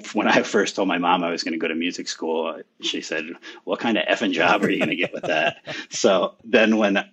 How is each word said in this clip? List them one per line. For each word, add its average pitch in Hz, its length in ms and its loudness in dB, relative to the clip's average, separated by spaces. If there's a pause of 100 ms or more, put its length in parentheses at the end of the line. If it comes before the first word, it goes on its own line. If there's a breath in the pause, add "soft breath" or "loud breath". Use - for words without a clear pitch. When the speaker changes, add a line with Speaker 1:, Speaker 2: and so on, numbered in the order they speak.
(120)
Speaker 1:
when 104 140 0
I 110 160 4
first 104 320 0
told 98 140 0
my 87 100 0
mom 87 240 2
I 85 80 -2
was 85 140 -4
gonna 82 140 -4
go 82 100 -2
to 78 80 -4
music 87 320 -6
school, 80 520 -4 (220)
she 151 180 -4
said, 80 240 -6 (400 loud breath)
"What 90 140 -2
kind 117 180 0
of 87 80 0
effing 98 280 0
job 87 320 2
are 92 60 2
you 87 100 -2
gonna 82 160 -2
get 87 180 -4
with - 80 -10
that?" 80 360 0 (180 loud breath)
Speaker 2:
<laughs> - 120 -12
Speaker 1:
So 92 460 2 (100)
then 110 320 4
when 101 360 2